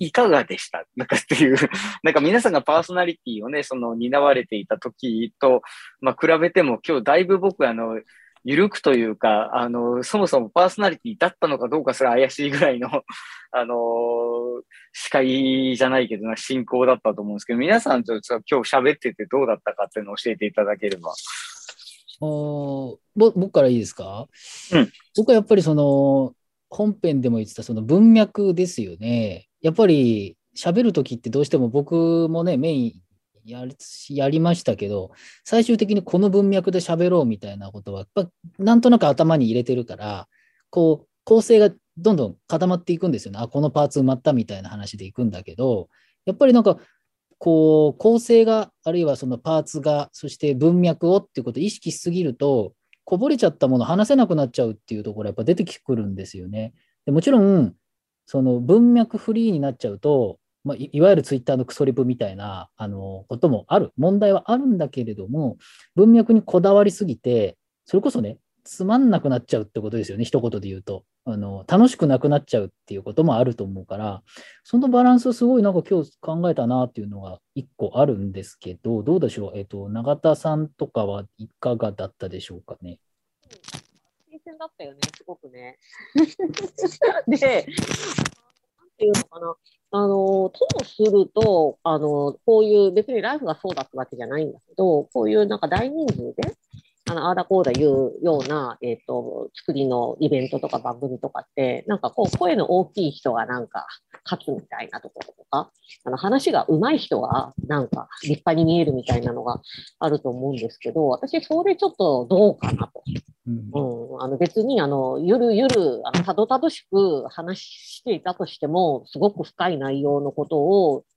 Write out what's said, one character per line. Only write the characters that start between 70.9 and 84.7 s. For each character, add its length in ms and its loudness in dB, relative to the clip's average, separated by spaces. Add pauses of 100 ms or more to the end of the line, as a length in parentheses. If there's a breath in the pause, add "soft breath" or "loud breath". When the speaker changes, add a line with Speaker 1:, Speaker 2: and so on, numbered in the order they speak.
Speaker 2:
あ 100 -6
の、 320 -8
楽 200 6
し 80 -2
く 100 0
な 120 2
く 120 2
な 80 2
っ 60 -4
ち 120 -2
ゃ 40 2
う 60 -6
っ 20 -12 (180)
て 80 -14
い 20 -10
う 60 -12
こ 100 -12
と 120 2
も 120 2
あ 80 4
る 100 -2
と 100 -8
思 180 -10
う 40 -18
か 120 -10
ら、 240 -8 (400 loud breath)
そ 160 0
の 100 2
バ 140 4
ラ 100 8
ン 80 6
ス 80 -2
を 60 0
す 100 -2
ご 140 4
い 40 4
な 80 2
ん 40 -4
か 140 0
今 140 2
日 180 -12
考 300 -4
え 40 0
た 120 -2
な 180 0
っ 80 -10
て 100 -12
い 20 -8
う 40 -12
の 120 -14
が 200 -16 (140)
一 220 -10
個 200 -6
あ 100 4
る 120 -2
ん 140 -6
で 100 -12
す 140 -20
け 180 -16
ど、 280 -6
ど 140 0
う 40 0
で 80 -2
し 100 -8
ょ 100 -10
う？ 100 -14
え 40 -10
っ 40 -10
と、 240 -14
永 260 -4
田 180 2
さ 200 -4
ん 140 -4
と 180 -10
か 180 -4
は 200 -8 (120)
い 120 -18 (120)
か 160 -4
が 160 -6
だ 140 -10
っ 40 -14
た 200 -14
で 100 -14
し 120 -20
ょ 40 -18
う 60 -20
か 180 -20
ね？ 200 -18 (1300)
Speaker 3:
新 100 -20
鮮 180 -20
だ 80 -16
っ 100 -18